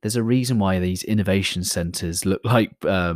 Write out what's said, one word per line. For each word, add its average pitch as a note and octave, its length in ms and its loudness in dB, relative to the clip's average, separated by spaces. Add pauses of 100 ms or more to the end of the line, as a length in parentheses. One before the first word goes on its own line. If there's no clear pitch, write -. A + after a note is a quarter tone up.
There's G#2+ 140 -2
a A#2 80 2
reason B2 340 2
why F#2+ 220 2
these F2+ 240 -2
innovation G2 600 0
centers E2+ 600 -4
look F#2+ 180 0
like, A2+ 280 2 (140)
uh, F2 300 0